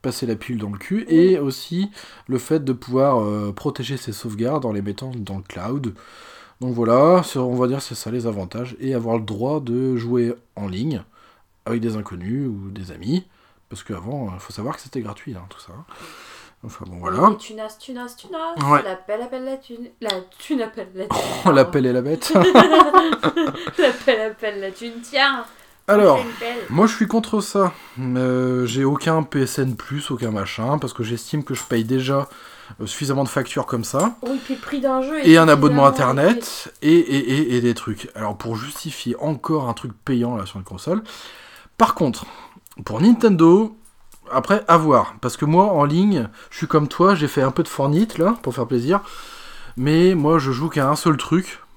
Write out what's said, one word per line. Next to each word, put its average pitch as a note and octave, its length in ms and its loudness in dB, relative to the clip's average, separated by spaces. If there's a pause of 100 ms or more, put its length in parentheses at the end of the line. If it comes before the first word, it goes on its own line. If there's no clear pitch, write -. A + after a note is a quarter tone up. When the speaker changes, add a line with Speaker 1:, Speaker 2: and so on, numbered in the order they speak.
Speaker 1:
passer B2+ 240 -6
la A2+ 80 -2
pilule A2+ 260 -8
dans G#2 80 -6
le G2+ 80 -8
cul, A3 320 -4
Speaker 2:
Oui. D#3+ 60 4
Speaker 1:
et F3+ 240 6
aussi E3+ 500 -4 (380)
le B2+ 100 -2
fait D#3 260 -2
de C3+ 80 -2
pouvoir, B2+ 480 2
euh, G#2 340 -2
protéger C3+ 440 -6
ses A2 160 -10
sauvegardes A#2 500 -4
en A#2 80 -2
les G2+ 120 -4
mettant G#2 340 -8
dans G2 200 -10
le F#2 40 -10
cloud. A#2 540 -8 (680)
Donc B2 140 -4
voilà, C3+ 500 4
c'est, - 140 -6
on B2+ 160 0
va B2 120 2
dire C3+ 140 -2
c'est - 140 -12
ça A2 160 -10
les A#2+ 160 -4
avantages, A2 520 -6
et C3+ 140 -4
avoir A#2 240 -2
le A2 60 -2
droit A2+ 360 -4
de B2+ 380 -2
jouer A#2+ 380 0 (200)
en G2+ 120 -6
ligne A2 360 -4 (600)
avec A#2 160 -4
des A2+ 160 -4
inconnus G#2 500 -6
ou G2 220 -8
des F#2 220 -14
amis, C3+ 340 -4 (440)
parce - 140 -16
qu'avant, A2 440 -10
euh, F2+ 120 -12
faut - 140 -18
savoir A2+ 220 -8
que - 80 -20
c'était B2+ 180 -10
gratuit, G#2+ 320 -14
hein, F2+ 160 -16
tout - 100 -20
ça. - 140 -20 (920)
Enfin - 240 -14
bon, F2+ 120 -14
voilà. C3 340 2
Speaker 2:
Et G#3 40 -6
tu G#3+ 180 -18
nasses, G#3+ 240 -12
tu - 120 -16
nasses, B3 240 -12
tu - 120 -20
nasses, E4 440 -4
Speaker 1:
Ouais. C#3+ 120 4
Speaker 2:
la F#3+ 120 -6
pelle, G#3 240 -8
la A#3+ 60 -8
pelle, B3+ 200 -10
la C4+ 120 -8
thune, A#3+ 320 -16 (100)
la G#3+ 120 -6 (280)
thune C4+ 220 -4
appelle G3 320 -10
la F#3+ 140 -10
thune, - 100 -2 (140)
Speaker 1:
<laughs> - 140 -8
La F3+ 80 6
Speaker 2:
pardon. C#3 180 6
Speaker 1:
pelle C#3 160 2
et B2 60 2
la B2+ 80 2
bête. D#3+ 320 -2
Speaker 2:
<laughs> E4 1400 6
La C#4+ 140 4 (140)
pelle A3+ 160 2 (100)
appelle G#3 300 -8
la F#3+ 100 -8
thune, A#3 300 -14
tiens. C4+ 420 -2 (460)
Speaker 1:
Alors, G3 280 6
Speaker 2:
Une B2 220 -4
pelle. A#3+ 180 -8 (120)
Speaker 1:
moi F3 160 4
je A3 100 2
suis G#3+ 120 0
contre A3 320 0
ça. F#3+ 320 0 (260)
Euh, B2+ 680 0
j'ai B2 180 -2
aucun D3+ 400 0
P C#3+ 200 -2
S C3 160 -4
N C3 180 -2
Plus, C#3+ 340 -10
aucun A#2+ 200 -4
machin, G#2+ 480 -4
parce C#3 120 -6
que - 120 -10
j'estime A#2+ 420 -6
que C3+ 80 -6
je A#2+ 100 -8
paye A2+ 220 -2
déjà, C3 420 -2 (540)
euh, G#2+ 40 -6
suffisamment C#3 380 -2
de B2 60 -4
factures C3+ 360 -4
comme A#2 200 -4
ça. G3+ 380 -2
Speaker 2:
Oui, C4 200 -4
puis C4 120 -6
le - 40 -16
prix C#4+ 220 -6
d'un C4 200 0
jeu D4+ 180 -6
est C4+ 100 4
Speaker 1:
Et E3 80 10
un D#3+ 100 6
abonnement C#3+ 400 6
Speaker 2:
suffisamment C3+ 300 2
Speaker 1:
internet, A3+ 640 0
et, D3 100 4
et, D#3+ 260 4 (360)
et, - 40 0
et A#2+ 40 2
des A#2+ 120 2
trucs. - 420 -8
Alors G#2 220 -6
pour A2+ 200 -6
justifier B2+ 640 -8
encore D3 480 -2
un A2+ 40 -4
truc A#2 200 -10 (100)
payant A#2+ 320 0
là G2 100 -6
sur F#2 120 -12
une F#2+ 80 -10
console. E3+ 380 -6 (760)
Par - 180 2
contre, C3+ 300 -2 (580)
pour G#2+ 160 -6
Nintendo, G#3 800 6 (520)
après, D#3+ 380 0
à E3+ 80 8
voir. D3 460 2
Parce B2 160 -4
que D3+ 80 -2
moi, F3 260 4
en D3 140 4
ligne, D#3+ 420 2 (240)
je - 60 -16
suis D#3+ 100 -6
comme D3+ 220 2
toi, F#3+ 260 4
j'ai D3 140 -2
fait C#3 140 0
un C3+ 80 2
peu E3+ 120 -2
de - 60 -4
Fortnite, D3 480 0
là, G3 240 2
pour B2 120 -4
faire A#2+ 140 -2
plaisir. C3+ 320 0 (800)
Mais E3 380 4
moi, D#3 220 4
je C3+ 140 0
joue C3+ 160 -2
qu'à C#3+ 220 0
un D3+ 80 2
seul D#3 180 2
truc - 440 -2 (180)